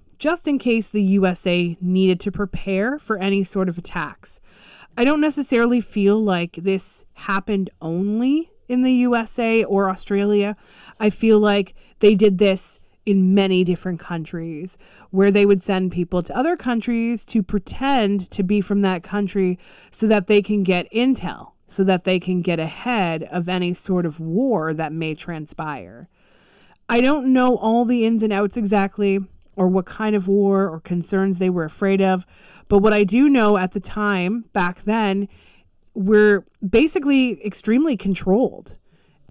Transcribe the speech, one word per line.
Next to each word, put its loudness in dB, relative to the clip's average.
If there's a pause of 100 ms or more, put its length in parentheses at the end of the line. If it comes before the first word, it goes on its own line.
(180)
just -4
in 0
case 0
the -2
U 2
S -2
A -2
needed 0
to -6
prepare -4
for -6
any 0
sort -2
of -10
attacks. -10 (560)
I 2
don't 2
necessarily 2
feel 0
like -2
this -6
happened -4 (100)
only -2 (180)
in 0
the 2
U 2
S -6
A 2
or 0
Australia. -2 (440)
I 2
feel 4
like 0 (260)
they 6
did 4
this 0 (260)
in 4
many 4
different -2
countries -10 (340)
where 4
they 6
would 4
send -2
people -2
to -10
other 0
countries -4
to 0
pretend -2
to -4
be 0
from -2
that -2
country -2 (320)
so -2
that 2
they 4
can -2
get -2
intel, -2 (140)
so -4
that 2
they 0
can -2
get -2
ahead -4
of -6
any -2
sort -2
of -6
war 0
that -6
may -4
transpire. -12 (800)
I 2
don't 2
know 4
all 0
the 2
ins 2
and 0
outs -2
exactly, 0 (360)
or 2
what 2
kind -4
of -2
war 2
or -10
concerns -2
they 0
were -2
afraid -2
of, 0 (440)
but 6
what 6
I 4
do 4
know 4
at -2
the -6
time, -4
back -2
then, -2 (640)
we're 4 (200)
basically 2
extremely 0
controlled. -2 (520)